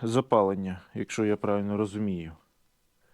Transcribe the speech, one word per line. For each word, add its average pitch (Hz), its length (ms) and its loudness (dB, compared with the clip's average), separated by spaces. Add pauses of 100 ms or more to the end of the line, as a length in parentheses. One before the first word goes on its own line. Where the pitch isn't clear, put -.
запалення, 98 800 2 (120)
якщо - 320 -2
я 104 120 2
правильно 101 400 -2
розумію. 98 560 -4 (800)